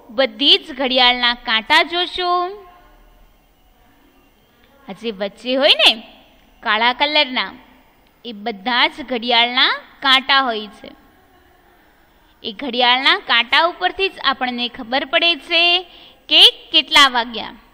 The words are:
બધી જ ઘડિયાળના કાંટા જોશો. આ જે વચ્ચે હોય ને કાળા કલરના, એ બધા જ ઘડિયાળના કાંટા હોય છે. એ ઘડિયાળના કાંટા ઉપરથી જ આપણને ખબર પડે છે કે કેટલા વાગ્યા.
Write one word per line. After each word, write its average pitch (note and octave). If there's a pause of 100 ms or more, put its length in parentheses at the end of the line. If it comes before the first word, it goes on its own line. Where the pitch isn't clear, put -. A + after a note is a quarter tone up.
બધી C4
જ D#4+
ઘડિયાળના B3
કાંટા B3
જોશો. F4 (2500)
આ G3
જે A3
વચ્ચે G#3
હોય C#4+ (160)
ને A3+ (560)
કાળા A#3
કલરના, C4+ (720)
એ A#3+
બધા A3+
જ E4
ઘડિયાળના B3 (220)
કાંટા C4+
હોય A3
છે. - (1500)
એ A3+
ઘડિયાળના B3
કાંટા C4
ઉપરથી F4+
જ -
આપણને B3
ખબર C4
પડે E4+
છે F4 (500)
કે F#4+
કેટલા D#4
વાગ્યા. A#3+ (180)